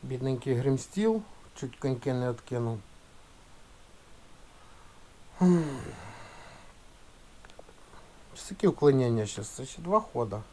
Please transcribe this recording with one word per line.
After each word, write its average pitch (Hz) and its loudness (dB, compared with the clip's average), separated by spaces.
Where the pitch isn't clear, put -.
Бідненький 131 -2
Гримстіл. 160 2
Чуть - -8
коньки 131 -2
не 123 0
откинув. 117 -4
Хм. 180 8
Скільки - 0
уклонення 127 4
щас? 104 -8
Це 127 -12
ще - -14
два 190 4
хода. 110 -4